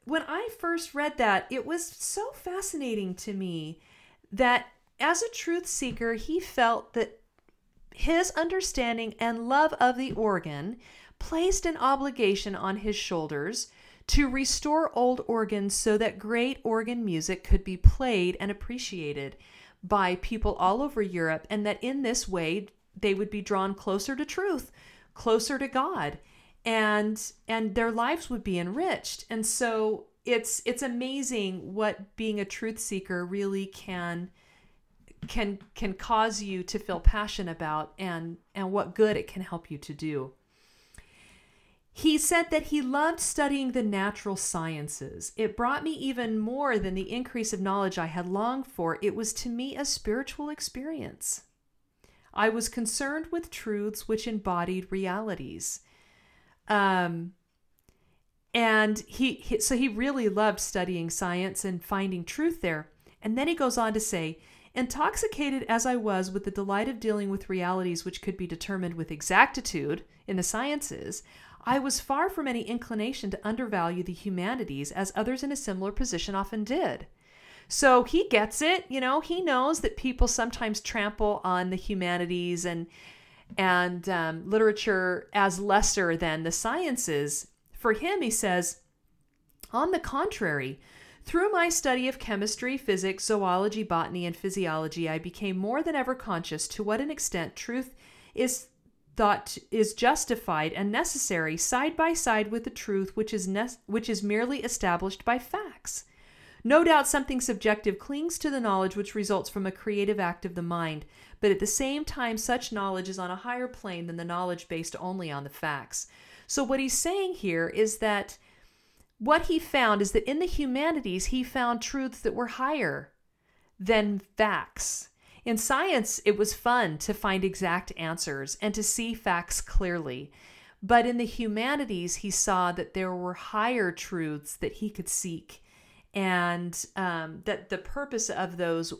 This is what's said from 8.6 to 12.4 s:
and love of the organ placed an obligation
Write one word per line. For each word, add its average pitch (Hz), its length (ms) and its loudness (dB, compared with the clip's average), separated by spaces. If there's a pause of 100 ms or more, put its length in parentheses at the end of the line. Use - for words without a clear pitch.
and 233 280 0
love 302 260 6
of 247 240 4
the 254 140 -2
organ 185 680 0 (420)
placed 349 460 2
an 330 100 0
obligation 240 800 2